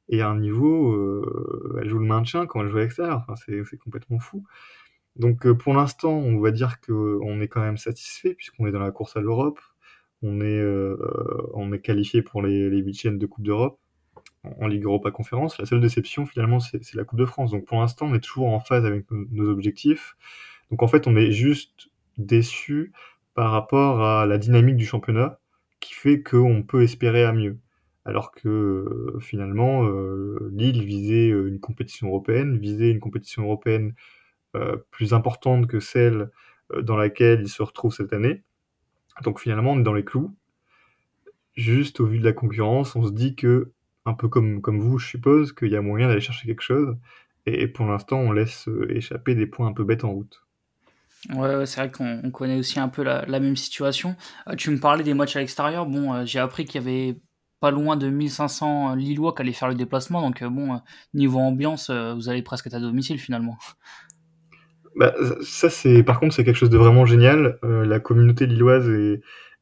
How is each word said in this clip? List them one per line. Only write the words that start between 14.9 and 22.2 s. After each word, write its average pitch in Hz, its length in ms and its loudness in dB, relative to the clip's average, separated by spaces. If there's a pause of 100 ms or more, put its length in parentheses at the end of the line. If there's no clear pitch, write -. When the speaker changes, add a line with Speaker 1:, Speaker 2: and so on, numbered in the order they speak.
Speaker 1:
Conférence. 120 480 -6
La - 80 -10
seule 120 160 2
déception, 120 460 0
finalement, 120 320 0
c'est, 120 240 -6
c'est - 140 -14
la 107 60 -6
Coupe 110 140 -8
de 123 80 2
France. 120 240 -4
Donc, 104 160 -6
pour 117 140 -2
l'instant, 117 260 -2
on 143 80 -2
est 113 100 0
toujours 131 260 -4
en 110 100 0
phase 120 260 0
avec 104 240 -4
nos, 104 220 -6
nos 107 180 -2
objectifs. 104 640 -2 (540)
Donc, 120 140 -2
en 117 40 6
fait, 151 200 4
on 117 80 4
est 107 160 4
juste 131 580 -2 (300)
déçu 120 760 -2 (400)